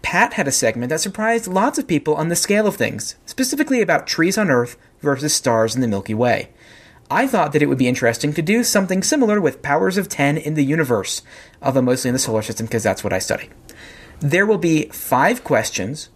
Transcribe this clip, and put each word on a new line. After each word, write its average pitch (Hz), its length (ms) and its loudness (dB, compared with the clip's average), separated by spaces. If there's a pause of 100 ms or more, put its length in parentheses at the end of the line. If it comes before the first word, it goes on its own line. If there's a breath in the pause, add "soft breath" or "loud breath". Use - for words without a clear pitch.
Pat 214 300 0
had - 140 -2
a 135 40 -2
segment 120 400 -2
that 160 100 -2
surprised 226 460 -2
lots 196 320 0
of - 80 -6
people 156 260 0
on 156 160 -2
the 170 60 0
scale 208 320 0
of - 80 -2
things, 110 400 -4 (100)
specifically 269 560 -2
about 165 240 2
trees 175 320 0
on 202 140 2
Earth 120 260 0 (240 soft breath)
versus 143 320 0
stars 113 400 2
in 127 80 0
the 123 60 0
Milky 101 260 -2
Way. 117 360 0 (600 loud breath)
I 208 160 2
thought 180 280 0
that 147 100 4
it - 20 4
would 139 140 0
be 127 80 4
interesting 123 460 0
to 165 100 -2
do 214 200 2
something 190 380 0
similar 214 400 2
with - 220 -2
Powers 180 340 0
of 180 100 -2
Ten 143 300 0
in 151 160 -4
the 151 100 2
universe, 135 600 0 (400 loud breath)
although 135 180 2
mostly 127 280 0
in 120 40 0
the 123 60 -2
solar 110 240 0
system, 113 240 -6
'cause 113 160 -2
that's 98 200 0
what 101 100 -2
I 92 60 0
study. - 300 -6 (680 loud breath)
There 170 260 2
will 208 140 2
be 156 340 2
five 190 500 0
questions 110 720 -2